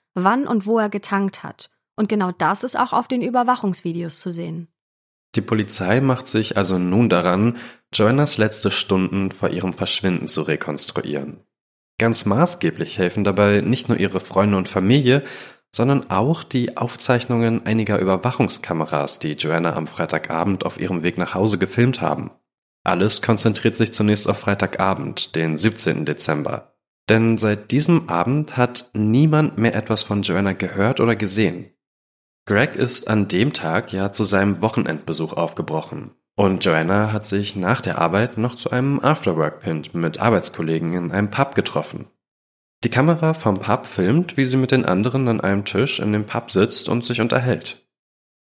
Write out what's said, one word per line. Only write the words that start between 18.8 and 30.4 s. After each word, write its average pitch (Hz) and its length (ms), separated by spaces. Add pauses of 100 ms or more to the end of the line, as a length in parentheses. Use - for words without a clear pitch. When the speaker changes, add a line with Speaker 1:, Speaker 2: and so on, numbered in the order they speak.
Speaker 2:
die 76 140
Joanna 82 420
am 78 100
Freitagabend 82 800
auf - 140
ihrem 87 240
Weg 87 140
nach 87 160
Hause 104 240
gefilmt 117 420
haben. 76 320 (540)
Alles 92 360
konzentriert 110 540
sich 107 160
zunächst 104 380
auf 98 100
Freitagabend, - 960
den 80 220
siebzehnten 87 480
Dezember. 73 680 (340)
Denn 113 280
seit 104 340
diesem 156 360
Abend 123 480
hat - 380
niemand 143 640
mehr 113 180
etwas 104 260
von 101 200
Joanna 95 320